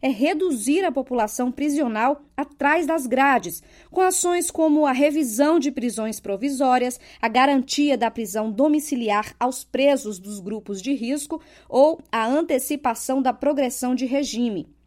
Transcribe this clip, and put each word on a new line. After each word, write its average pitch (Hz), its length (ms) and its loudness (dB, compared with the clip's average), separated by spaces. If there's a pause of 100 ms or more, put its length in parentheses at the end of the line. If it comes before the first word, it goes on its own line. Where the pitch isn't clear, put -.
é 262 60 -2
reduzir 294 760 0
a 339 80 0
população 247 600 -2
prisional 277 720 -2 (120)
atrás 294 520 0
das 320 180 -2
grades, 247 560 2 (300)
com 359 100 0
ações 349 480 0
como 302 380 4
a 262 40 2
revisão 285 680 2
de 277 120 -2
prisões 220 480 -6
provisórias, 254 800 0 (220)
a 226 60 -2
garantia 269 680 2
da 226 140 0
prisão 220 420 -6
domiciliar 247 880 0
aos 254 240 -4
presos 247 540 0
dos 202 220 -14
grupos 196 420 -10
de 269 140 -4
risco 285 440 -6 (300)
ou 302 320 2 (100)
a 226 140 -2
antecipação 277 960 -2
da 254 100 2
progressão 269 600 -2
de 254 140 -2
regime. 233 600 -2 (200)